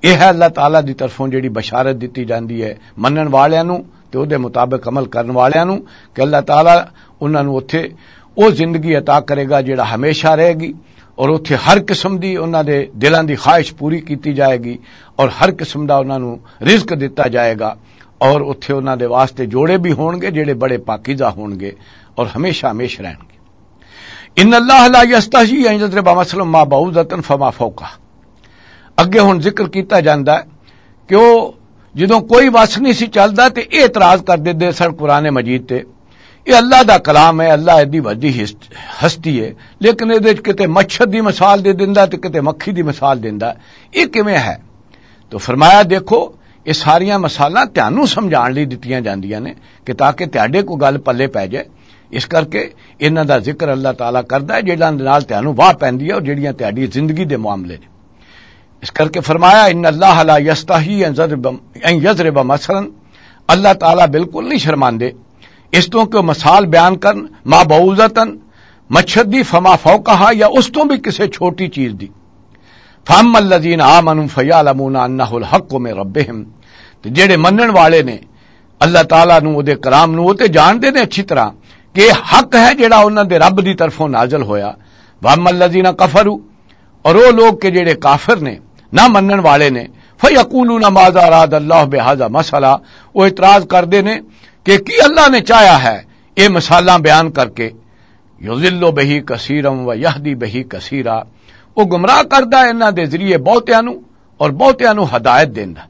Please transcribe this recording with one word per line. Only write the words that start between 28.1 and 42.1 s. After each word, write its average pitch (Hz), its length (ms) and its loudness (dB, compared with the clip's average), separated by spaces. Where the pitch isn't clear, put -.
اگے 185 240 2
ہن 196 220 2
ذکر 202 260 -4
کیتا 190 320 -2
جاندا 147 360 0
ہے 165 80 -4
کہ 190 80 0
وہ 226 360 4
جدوں 190 260 0
کوئی 240 340 4
وس 220 240 2
نہیں 254 160 0
سی 226 140 -4
چلدا 214 400 2
تے 240 140 -4
اعتراض 214 640 2
کر 180 140 0
دیندے 170 340 -4
سن 170 280 -2
قرآن 147 300 0
مجید 127 400 -4
تے، 127 120 -6
"یہ 262 80 4
اللہ 254 280 4
دا 202 140 4
کلام 160 440 2
ہے، 165 60 2
اللہ 160 360 4
دی 147 160 -2
وڈی 120 440 -4
ہست-، - 640 -12
ہستی 160 380 -4
ہے، 110 100 -12
لیکن 226 320 0
اے 226 80 2
دے 214 100 0
وچ 214 140 -2
کتے 196 240 -2
مچھر 190 380 0
دی 220 160 -4
مثال 196 440 0
دے 196 80 2
دیندا 196 320 0
تے 185 120 -6